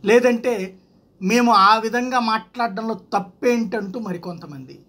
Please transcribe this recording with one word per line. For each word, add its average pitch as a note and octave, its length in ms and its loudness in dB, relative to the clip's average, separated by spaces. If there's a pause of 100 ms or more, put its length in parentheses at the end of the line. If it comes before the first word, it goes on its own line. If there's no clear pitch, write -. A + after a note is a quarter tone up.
లేదంటే A#3 720 2 (420)
మేము A#3 320 2
ఆ G3+ 240 6
విధంగా A#3+ 420 -2
మాట్లాడడంలో A3 720 -4
తప్పేంటంటూ A3 1040 -4
మరికొంతమంది. E3 880 -12